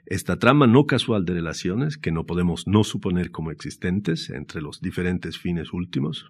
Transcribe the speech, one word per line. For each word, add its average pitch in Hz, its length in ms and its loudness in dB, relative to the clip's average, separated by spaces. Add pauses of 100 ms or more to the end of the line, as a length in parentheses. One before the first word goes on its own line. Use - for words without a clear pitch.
esta 92 320 -2
trama 131 300 6
no 120 180 8
casual 113 400 0
de 90 80 -2
relaciones, 92 640 -4
que - 140 -4
no 80 160 -2
podemos 87 400 -2
no 104 160 6
suponer 90 480 -2
como 80 180 -6
existentes 82 800 -4
entre - 320 -10
los 71 200 -12
diferentes 90 580 -4
fines 87 340 -4
últimos 82 560 -6